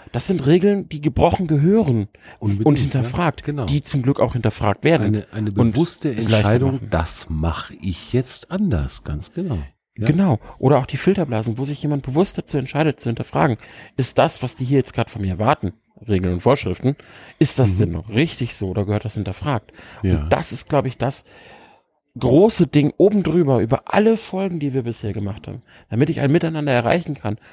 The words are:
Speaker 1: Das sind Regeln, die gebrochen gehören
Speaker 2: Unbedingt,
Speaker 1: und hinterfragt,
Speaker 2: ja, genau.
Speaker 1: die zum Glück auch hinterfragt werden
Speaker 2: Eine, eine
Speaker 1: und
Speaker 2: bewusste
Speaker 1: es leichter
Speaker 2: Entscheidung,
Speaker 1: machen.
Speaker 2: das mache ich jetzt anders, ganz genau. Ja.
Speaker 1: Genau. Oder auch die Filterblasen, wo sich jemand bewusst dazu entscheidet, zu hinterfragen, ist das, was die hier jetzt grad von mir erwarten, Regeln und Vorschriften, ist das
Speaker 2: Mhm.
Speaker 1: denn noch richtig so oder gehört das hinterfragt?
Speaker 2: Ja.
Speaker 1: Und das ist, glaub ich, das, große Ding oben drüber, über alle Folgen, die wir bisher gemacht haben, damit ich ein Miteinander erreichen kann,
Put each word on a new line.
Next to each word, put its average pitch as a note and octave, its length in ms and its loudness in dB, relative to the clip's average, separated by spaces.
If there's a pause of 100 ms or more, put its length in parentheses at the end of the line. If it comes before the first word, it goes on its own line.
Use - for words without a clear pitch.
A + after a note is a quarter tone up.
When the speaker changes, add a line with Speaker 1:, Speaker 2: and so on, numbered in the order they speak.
(120)
Speaker 1:
Das - 160 -4
sind E3 180 -2
Regeln, F#3 440 4
die D3 120 -10
gebrochen E3 460 0
gehören D3+ 600 2 (320)
Speaker 2:
Unbedingt, G#2 280 -2
Speaker 1:
und D3 120 6
hinterfragt, C3+ 600 -2
Speaker 2:
ja, - 60 -20
genau. D3 180 -4
Speaker 1:
die C#3+ 160 0
zum C3+ 220 -2
Glück C3+ 160 0
auch A#2+ 140 2
hinterfragt A2 500 -2
werden C#3+ 240 4
Speaker 2:
Eine, G#2+ 240 0
eine G#2+ 180 -4
Speaker 1:
und A2+ 220 2
Speaker 2:
bewusste D#3 380 -2
Speaker 1:
es A2+ 200 -2
leichter A2 80 4
Speaker 2:
Entscheidung, B2 380 2
Speaker 1:
machen. A#2+ 160 -8
Speaker 2:
das - 400 -4
mache D#2+ 500 -4
ich - 320 -6
jetzt - 380 -4
anders, C3 520 -2
ganz - 280 -8
genau. E3 260 -6 (400)
Ja. G#2+ 100 -4
Speaker 1:
Genau. D#3+ 320 2 (200)
Oder D3+ 180 6
auch B2+ 80 0
die - 120 -8
Filterblasen, A#2+ 600 0
wo C3+ 80 -4
sich C#3+ 160 -8
jemand D3 220 -2
bewusst D#3 340 0
dazu - 220 -4
entscheidet, C#3+ 400 -2
zu - 100 -4
hinterfragen, B2+ 480 0 (400)
ist - 220 0
das, C#3 240 2
was B2+ 120 -6
die B2+ 100 -6
hier C#3 120 2
jetzt - 160 0
grad - 160 -2
von G#2+ 140 -8
mir F#2+ 80 -2
erwarten, G#2 420 -2 (340)
Regeln F#2 280 0
und F2 60 -4
Vorschriften, B2+ 540 0 (440)
ist - 180 2
das A2 160 4
Speaker 2:
Mhm. F2+ 60 0
Speaker 1:
denn G2+ 140 2
noch E2 160 -8
richtig B2 460 -2
so G2 140 -4
oder F#2+ 160 -2
gehört G#2 180 -2
das G#2+ 120 -8
hinterfragt? G#2+ 580 -6 (300)
Speaker 2:
Ja. F2 160 2
Speaker 1:
Und D#2 120 -4
das C3+ 200 0
ist, - 180 -10
glaub C3+ 160 0
ich, B2+ 140 -8
das, - 260 -4 (920)
große D#3 500 4
Ding D3 300 2
oben G3+ 260 4
drüber, D#3 380 2
über A2+ 320 -2
alle G#3+ 240 4
Folgen, F#3+ 420 -6
die C#3+ 140 -4
wir C3 100 -2
bisher A2+ 300 -6
gemacht G2+ 340 -8
haben, G2+ 140 -12 (280)
damit A#2+ 200 2
ich - 120 -4
ein C3+ 100 2
Miteinander D#3+ 400 0
erreichen B2 420 0
kann, G#2+ 240 -6 (160)